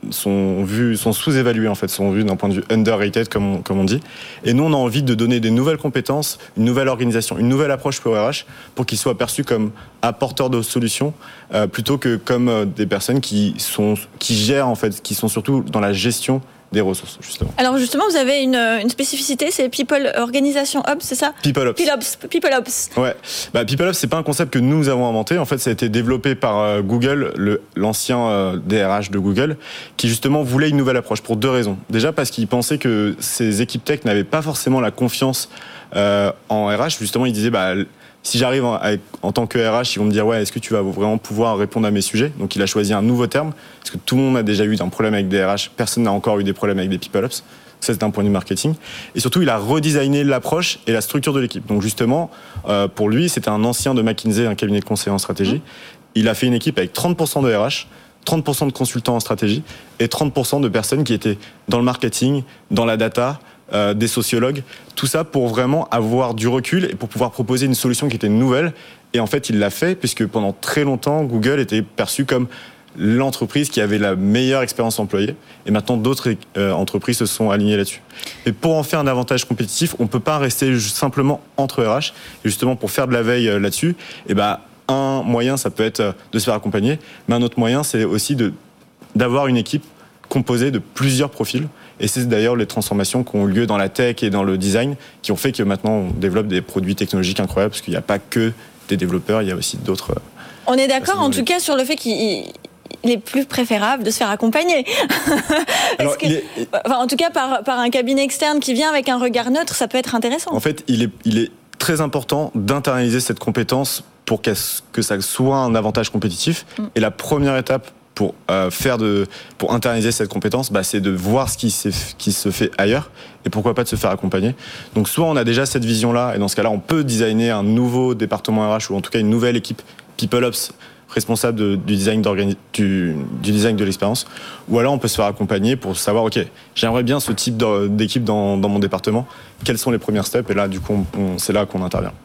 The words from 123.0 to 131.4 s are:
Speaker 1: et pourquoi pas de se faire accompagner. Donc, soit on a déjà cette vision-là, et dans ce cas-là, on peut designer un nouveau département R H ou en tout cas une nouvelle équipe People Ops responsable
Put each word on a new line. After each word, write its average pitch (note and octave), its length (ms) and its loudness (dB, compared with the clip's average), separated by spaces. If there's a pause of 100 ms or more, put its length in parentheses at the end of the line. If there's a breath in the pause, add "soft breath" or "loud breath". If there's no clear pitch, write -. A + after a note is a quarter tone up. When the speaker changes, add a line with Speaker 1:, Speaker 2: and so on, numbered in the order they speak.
Speaker 1:
et - 60 -2
pourquoi G#2+ 240 0
pas A#2+ 100 0
de - 40 -6
se A2 80 -2
faire G2+ 140 0
accompagner. G2 440 0 (400 loud breath)
Donc, G#2 140 2
soit E3 180 0
on D#3 100 2
a A#2+ 80 2
déjà A#2 220 2
cette C3 180 -2
vision-là, A#2 500 2
et G#2 40 0
dans G2+ 100 0
ce - 80 -2
cas-là, A#2 140 2
on G#2+ 100 -2
peut D#3 240 0
designer A2+ 460 2
un G#2+ 120 0
nouveau B2 520 2
département G#2+ 540 0
R G#2+ 100 2
H - 120 -6
ou G2 60 -2
en G2 40 0
tout - 100 -8
cas A#2 100 0
une G#2+ 100 4
nouvelle A#3+ 260 4
équipe - 260 -6 (340 loud breath)
People B2 280 0
Ops - 280 -4 (360 loud breath)
responsable A#2 500 -2